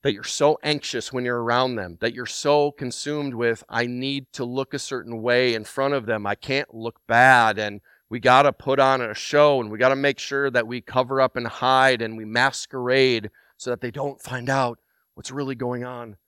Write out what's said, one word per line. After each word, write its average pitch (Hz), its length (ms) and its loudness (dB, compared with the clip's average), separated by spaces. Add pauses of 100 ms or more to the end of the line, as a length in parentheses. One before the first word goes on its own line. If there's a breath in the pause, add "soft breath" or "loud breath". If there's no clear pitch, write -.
That 135 120 0
you're 101 100 -12
so 147 380 0
anxious 143 500 -4
when 123 120 -4
you're 120 180 -2
around 120 340 0
them, 90 240 -10
that 117 120 -2
you're 123 140 -10
so 147 460 0
consumed 139 640 -6
with, 117 340 -2
"I 117 180 -2
need 131 460 -6
to 135 120 -6
look 131 300 -4
a 139 40 -4
certain 117 440 -8
way 123 320 4
in 110 100 -6
front 139 300 -2
of 120 120 -4
them. 107 200 -2
I 101 80 -2
can't 139 400 -4
look 113 320 -10
bad, 117 520 4
and 101 220 -6 (300 soft breath)
we 120 80 -8
gotta 131 340 6
put 135 260 -2
on 135 220 4
a 110 140 -6
show, 147 460 4
and 107 100 -6
we 107 80 -10
gotta 131 180 4
make 139 220 0
sure 139 320 -2
that 120 160 0
we 120 140 -8
cover 131 400 -2
up 131 160 2
and 117 100 -6
hide, 131 560 4
and 113 140 -6
we 110 80 -10
masquerade 123 1040 2 (260 soft breath)
so - 140 -8
that 123 100 -4
they 120 100 -6
don't 139 300 -8
find 127 300 -8
out 127 300 0 (340)
what's - 160 -14
really 135 240 -6
going 123 300 -6
on 120 320 -12 (120)